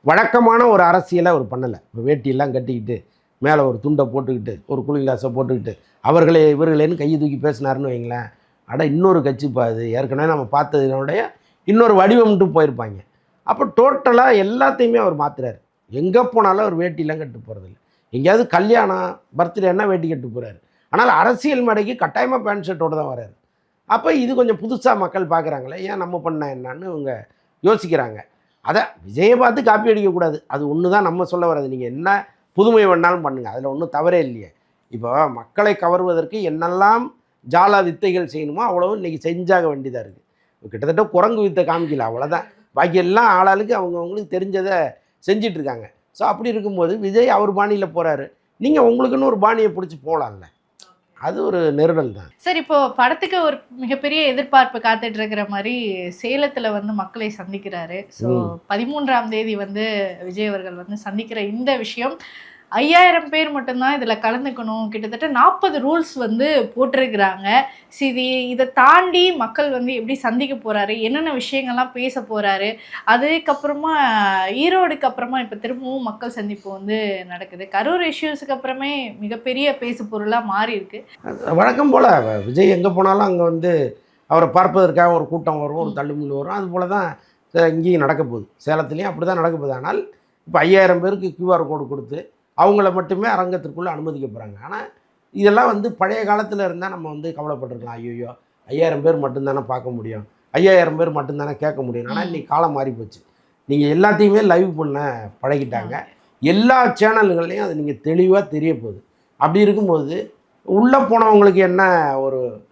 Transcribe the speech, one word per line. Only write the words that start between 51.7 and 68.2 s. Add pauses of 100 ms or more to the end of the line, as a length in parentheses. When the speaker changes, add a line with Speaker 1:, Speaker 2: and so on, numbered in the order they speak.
Speaker 1:
நெருடல்
தான்.
Speaker 2:
சார்,
இப்போ
படத்துக்கு
ஒரு (180)
மிகப்பெரிய
எதிர்பார்ப்பு
காத்துட்டு
இருக்கிற
மாதிரி (280)
சேலத்துல
வந்து
மக்களை
சந்திக்கிறாரு.
So,
Speaker 1:
ம். (100)
Speaker 2:
பதிமூன்றாம்
தேதி
வந்து
விஜய்
அவர்கள்
வந்து
சந்திக்கிற
இந்த
விஷயம் (500)
ஐயாயிரம்
பேர்
மட்டும்தான்
இதுல
கலந்துக்கணும்.
கிட்டத்தட்ட
நாற்பது
ரூல்ஸ்
வந்து
போட்டிருக்கிறாங்க. (280)
சரி,